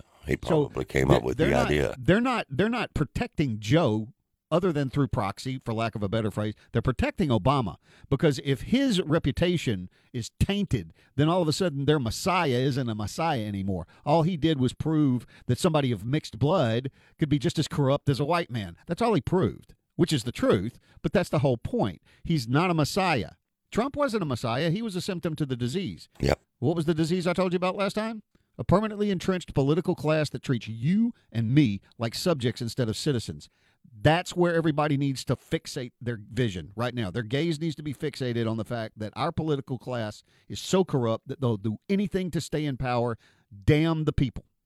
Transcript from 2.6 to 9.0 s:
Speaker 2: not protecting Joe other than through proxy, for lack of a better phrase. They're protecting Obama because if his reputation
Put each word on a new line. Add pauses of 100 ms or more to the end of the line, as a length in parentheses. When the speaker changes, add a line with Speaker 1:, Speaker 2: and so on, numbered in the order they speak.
Speaker 2:
not
protecting
Joe (420)
other
than
through
proxy,
for
lack
of
a
better
phrase. (160)
They're
protecting
Obama (340)
because
if
his
reputation (220)